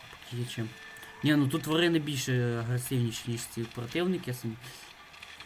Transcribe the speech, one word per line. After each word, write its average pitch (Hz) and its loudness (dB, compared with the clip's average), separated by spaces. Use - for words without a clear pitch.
Є 120 -2
чим. 117 -4
Ні, 147 6
ну 143 8
тут 156 2
тварини 165 4
більше 127 2
агресивніші, 123 0
ніж 117 -2
ці - -6
противники 127 -2
самі. 117 -4